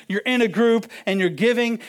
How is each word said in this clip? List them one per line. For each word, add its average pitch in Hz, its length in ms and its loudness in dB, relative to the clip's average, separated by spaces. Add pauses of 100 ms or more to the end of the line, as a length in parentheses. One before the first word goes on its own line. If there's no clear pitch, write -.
you're 196 140 -4
in 254 200 0
a 226 60 4
group 226 400 2 (180)
and 196 140 0
you're 185 100 0
giving, 233 600 0